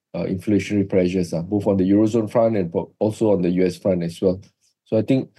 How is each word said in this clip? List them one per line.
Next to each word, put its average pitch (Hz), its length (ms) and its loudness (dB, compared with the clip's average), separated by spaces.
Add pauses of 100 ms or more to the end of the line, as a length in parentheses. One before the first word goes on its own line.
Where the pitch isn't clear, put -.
(140)
uh, 87 120 -6
inflationary 98 640 0
pressures, 90 460 0
uh, 80 80 -4
both 98 240 -4
on 98 120 2
the 92 120 2
Eurozone 107 400 2
front 113 280 2
and 85 140 -2
po-, - 280 -4
also 107 320 0
on 92 100 2
the 87 80 0
U 92 160 2
S 87 120 -2
front 90 260 -2
as 85 180 -8
well. 95 200 0 (440)
So 110 120 -2
I 110 40 2
think, 131 380 0